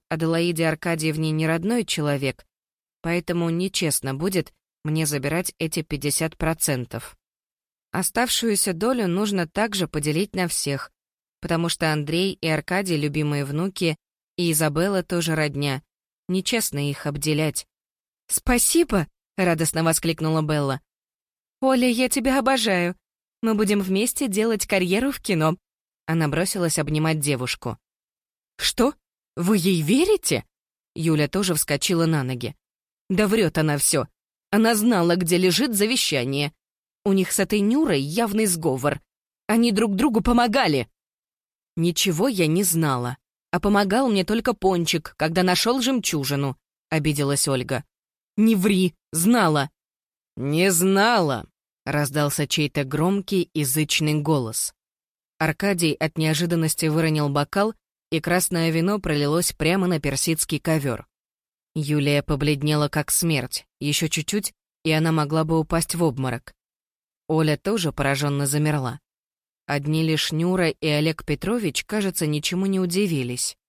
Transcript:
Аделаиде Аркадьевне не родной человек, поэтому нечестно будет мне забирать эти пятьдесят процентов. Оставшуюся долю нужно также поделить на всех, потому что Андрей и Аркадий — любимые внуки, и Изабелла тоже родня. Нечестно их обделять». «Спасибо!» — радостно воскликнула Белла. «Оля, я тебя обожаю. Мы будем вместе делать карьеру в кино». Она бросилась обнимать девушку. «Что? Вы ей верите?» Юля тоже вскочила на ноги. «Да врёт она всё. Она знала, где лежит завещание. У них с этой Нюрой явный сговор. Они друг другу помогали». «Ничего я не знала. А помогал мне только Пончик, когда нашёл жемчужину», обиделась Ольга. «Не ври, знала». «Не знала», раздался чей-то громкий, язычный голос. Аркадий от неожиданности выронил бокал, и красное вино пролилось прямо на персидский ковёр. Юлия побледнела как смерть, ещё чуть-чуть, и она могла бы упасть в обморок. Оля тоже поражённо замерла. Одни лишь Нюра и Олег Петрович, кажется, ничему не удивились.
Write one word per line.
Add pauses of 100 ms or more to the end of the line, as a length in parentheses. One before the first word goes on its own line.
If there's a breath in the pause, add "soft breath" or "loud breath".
Аделаиде
Аркадьевне
не
родной
человек, (560)
поэтому
нечестно
будет (300)
мне
забирать
эти
пятьдесят
процентов. (720)
Оставшуюся
долю
нужно
также
поделить
на
всех, (480)
потому
что
Андрей
и
Аркадий —
любимые
внуки, (400)
и
Изабелла
тоже
родня. (460)
Нечестно
их
обделять». (600)
«Спасибо!» — (300)
радостно
воскликнула
Белла. (800)
«Оля,
я
тебя
обожаю. (460)
Мы
будем
вместе
делать
карьеру
в
кино». (500)
Она
бросилась
обнимать
девушку. (800)
«Что? (420)
Вы
ей
верите?» (500)
Юля
тоже
вскочила
на
ноги. (540)
«Да
врёт
она
всё. (440)
Она
знала,
где
лежит
завещание. (500)
У
них
с
этой
Нюрой
явный
сговор. (460)
Они
друг
другу
помогали». (880)
«Ничего
я
не
знала. (340)
А
помогал
мне
только
Пончик,
когда
нашёл
жемчужину», (320)
обиделась
Ольга. (540)
«Не
ври, (160)
знала». (680)
«Не
знала», (380)
раздался
чей-то
громкий,
язычный
голос. (640)
Аркадий
от
неожиданности
выронил
бокал, (360)
и
красное
вино
пролилось
прямо
на
персидский
ковёр. (680)
Юлия
побледнела
как
смерть, (140)
ещё
чуть-чуть, (300)
и
она
могла
бы
упасть
в
обморок. (760)
Оля
тоже
поражённо
замерла. (640)
Одни
лишь
Нюра
и
Олег
Петрович,
кажется,
ничему
не
удивились. (120)